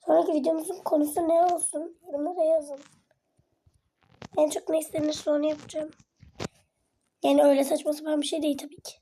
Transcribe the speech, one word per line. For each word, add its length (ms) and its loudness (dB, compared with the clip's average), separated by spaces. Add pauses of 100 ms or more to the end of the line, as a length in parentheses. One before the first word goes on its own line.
Sonraki 260 4
videomuzun 520 -2
konusu 440 0
ne 260 4
olsun? 520 -6
Yorumlara 380 -2
yazın. 360 0 (1600)
En 140 2
çok 180 -8
ne 100 2
istenirse 520 -4
onu 160 2
yapacağım. 440 -6 (1300)
Yani 220 6
öyle 200 6
saçma 280 -2
sapan 280 -2
bir 60 -4
şey 160 -4
değil 160 -2
tabii 220 -16
ki. 220 -18